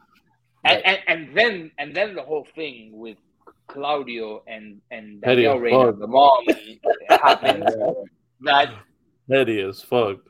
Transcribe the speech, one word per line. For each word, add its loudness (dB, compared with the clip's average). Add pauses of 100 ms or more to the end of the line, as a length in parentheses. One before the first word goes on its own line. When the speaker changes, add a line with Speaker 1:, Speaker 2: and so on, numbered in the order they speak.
(640)
Speaker 1:
and, 0
Speaker 2:
Right. -2
Speaker 1:
and, -4
and -10
then, -2
and -12
then -6
the -12
whole -8
thing -14
with -18 (500)
Claudio -8
and, -20 (120)
and -20
Speaker 3:
Petty 4
Speaker 1:
Danielle 2
Speaker 3:
as -4
Speaker 1:
Reyna, 4
Speaker 3:
fuck. -2
Speaker 1:
the -10
mom, 4 (640)
Speaker 3:
<laughs> -
Speaker 1:
happened. 2
Speaker 2:
Yeah. 0 (500)
Speaker 1:
That 2 (560)
Speaker 3:
Petty 0
as -8
fuck. -2 (120)